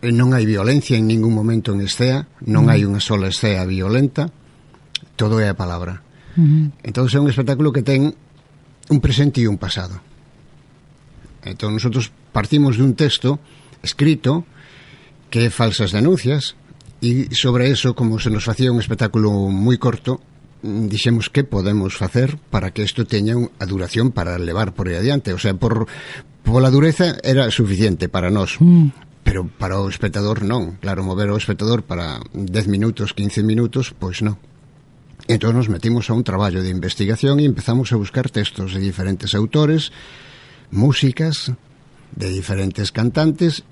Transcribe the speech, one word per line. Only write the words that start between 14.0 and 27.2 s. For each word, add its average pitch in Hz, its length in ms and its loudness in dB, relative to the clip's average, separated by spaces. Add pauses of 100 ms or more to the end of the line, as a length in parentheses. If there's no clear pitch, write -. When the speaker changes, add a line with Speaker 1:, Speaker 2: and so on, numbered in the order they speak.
Speaker 1:
que 117 160 2
é - 20 2
Falsas 107 460 0
Denuncias, 143 640 0 (400)
e 131 320 0
sobre 123 400 2
eso, 123 240 0
como 113 240 0
se - 80 -2
nos 107 160 0
facía 120 240 0
un 120 160 2
espectáculo 107 480 0 (160)
moi 101 320 2
corto, 123 400 -2 (420)
mm, 107 240 -4
dixemos 110 480 0
que 139 80 2
podemos 101 560 -2
facer 131 400 -2 (140)
para 92 180 -2
que 104 160 -4
isto 120 240 -4
teña 110 240 0
un, 120 240 -2
a 98 80 -6
duración 98 480 -2
para 87 240 -4
levar 90 380 -2
por 98 100 -4
aí 87 140 -4
adiante. 131 340 0
O 87 80 -8
sea, 101 160 0
por, 110 320 0 (560)
pola 127 240 4
dureza 156 560 4